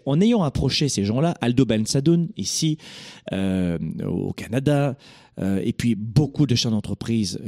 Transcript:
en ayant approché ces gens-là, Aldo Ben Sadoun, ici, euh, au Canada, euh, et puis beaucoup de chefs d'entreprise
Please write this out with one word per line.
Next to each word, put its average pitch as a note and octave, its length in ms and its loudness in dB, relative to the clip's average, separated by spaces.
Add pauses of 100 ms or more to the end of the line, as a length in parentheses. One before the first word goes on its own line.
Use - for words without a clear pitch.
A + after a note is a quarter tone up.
en C#3+ 120 2
ayant A3 220 4
approché C#3+ 480 0
ces G2+ 160 0
gens-là, C3 360 0
Aldo B2 240 4
Ben A2 200 2
Sadoun, E3 520 2
ici, D#3 420 -2 (520)
euh, F#2 460 0 (300)
au F#2+ 260 -2
Canada, C#3 640 0 (420)
euh, F#2+ 240 0
et A2+ 100 -2
puis A#2 200 0
beaucoup A#2 540 2
de A#2+ 80 2
chefs A#2 160 0
d'entreprise G#2 760 -2